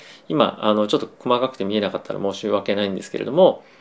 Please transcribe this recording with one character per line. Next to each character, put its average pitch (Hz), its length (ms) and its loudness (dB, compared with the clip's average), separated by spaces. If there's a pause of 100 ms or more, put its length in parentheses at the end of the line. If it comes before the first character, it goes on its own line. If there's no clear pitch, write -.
(280)
今、 135 320 2
あ 107 140 2
の、 107 120 2
ち 107 80 0
ょ 147 40 2
っ - 20 2
と - 80 -6 (100)
細 123 220 0
か 127 80 0
く - 80 -10
て 95 80 -4
見 101 120 -2
え 104 40 2
な 98 100 0
か 95 80 -6
っ - 40 -8
た - 100 -10
ら 101 80 -6
申 98 140 -2
し - 140 -8
訳 101 260 0
な 101 100 0
い 98 60 -2
ん 95 40 -4
で 92 80 -8
す - 80 -14
け - 80 -6
れ 107 60 -4
ど 110 80 -6
も、 165 320 4 (160)